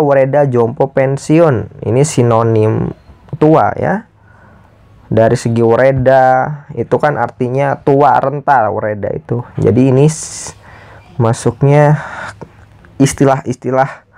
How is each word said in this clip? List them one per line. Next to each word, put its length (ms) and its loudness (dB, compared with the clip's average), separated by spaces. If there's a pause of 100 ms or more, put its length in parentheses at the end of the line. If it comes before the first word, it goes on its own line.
wereda, 420 2
jompo, 460 0
pensiun. 960 0
Ini 160 2
sinonim 880 0 (480)
tua 400 4
ya. 260 -4 (1040)
Dari 240 2
segi 320 -2
wereda, 880 2 (240)
itu 240 -4
kan 160 0
artinya 640 -4
tua, 400 2
renta, 480 0
wereda 400 -6
itu. 320 -6 (160)
Jadi 320 2
ini 160 4
s-, 480 -6 (640)
masuknya 800 2 (1040)
istilah-istilah 1040 -2 (120)